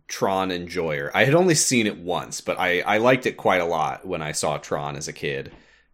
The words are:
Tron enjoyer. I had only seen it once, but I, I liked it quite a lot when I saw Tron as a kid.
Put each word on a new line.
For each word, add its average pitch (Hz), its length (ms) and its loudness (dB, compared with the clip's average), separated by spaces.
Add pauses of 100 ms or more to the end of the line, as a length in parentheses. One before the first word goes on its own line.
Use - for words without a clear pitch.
Tron 95 440 0
enjoyer. 82 600 -4
I 104 120 4
had 139 100 4
only 175 200 6
seen 120 320 2
it 98 120 -4
once, 85 420 -6
but - 180 -2
I, 90 220 2
I 104 160 2
liked 123 280 4
it - 120 -2
quite 95 240 2
a 85 40 0
lot 78 420 -2
when 85 140 -4
I 76 100 -6
saw 76 260 -2
Tron 71 380 -6
as 76 120 -10
a 76 60 -10
kid. 69 380 -8 (420)